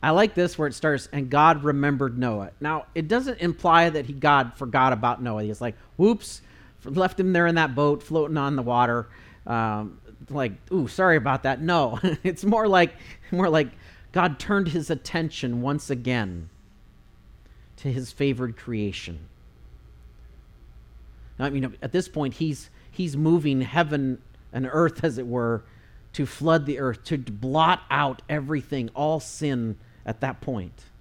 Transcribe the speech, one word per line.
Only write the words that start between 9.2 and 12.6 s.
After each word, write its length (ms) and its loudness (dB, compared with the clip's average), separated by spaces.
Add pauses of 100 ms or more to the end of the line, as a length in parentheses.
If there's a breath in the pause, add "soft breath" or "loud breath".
Um, 520 -4 (300)
like, 240 -4 (180)
"Ooh, 160 0
sorry 300 4
about 240 0
that." 180 0
No, 420 0
<laughs> 20 -8 (180)
it's 240 -4
more 220 4